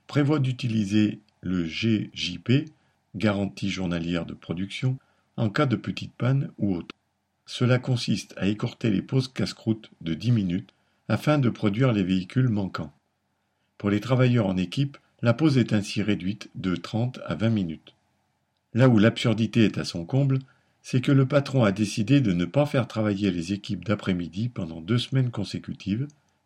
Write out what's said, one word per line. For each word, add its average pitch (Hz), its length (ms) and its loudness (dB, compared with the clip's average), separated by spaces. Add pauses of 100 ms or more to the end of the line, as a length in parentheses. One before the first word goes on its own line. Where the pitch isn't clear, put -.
prévoit 147 320 2
d'utiliser 110 840 0 (200)
le 90 240 -2
G 107 480 -2
J 90 260 -8
P, 139 280 0 (500)
garantie 98 540 -2
journalière 87 560 -4
de 80 80 -12
production, 101 640 -6 (380)
en 117 120 0
cas 147 180 0
de 113 100 2
petite - 360 -6
panne 135 460 -2
ou 98 180 0
autre. - 180 -10 (520)
Cela 123 320 2
consiste - 580 -4
à 92 100 -4
écourter 107 440 -2
les 95 120 0
pauses 131 260 -2
casse-croûte - 600 -4 (100)
de 82 140 -4
dix 95 160 -2
minutes 101 420 0 (360)
afin 151 300 2
de 120 120 4
produire 107 420 2
les 101 120 2
véhicules 92 440 0
manquants. 95 440 -4 (840)
Pour 101 140 -2
les 101 100 2
travailleurs 123 460 2
en 95 100 0
équipe, 135 400 -2 (240)
la 117 140 4
pause 147 240 4
est 110 140 4
ainsi 104 300 0
réduite 98 520 -4
de 92 220 -2
trente 120 500 -4
à 85 80 -4
vingt 107 160 0
minutes. 90 440 -4 (800)
Là 127 160 6
où 113 100 8
l'absurdité 110 640 4
est 92 140 2
à 78 60 -4
son 85 200 -6
comble, 135 340 0 (440)
c'est - 180 -2
que 143 120 2
le 135 140 6
patron 135 380 2
a 98 80 4
décidé 107 480 2
de 110 120 2
ne 87 120 0
pas 139 220 2
faire 113 200 0
travailler 104 440 0
les 87 220 -2
équipes 98 320 -6
d'après-midi 95 640 -2
pendant 82 320 -10
deux 101 180 0
semaines 127 320 0
consécutives, 98 760 -6 (400)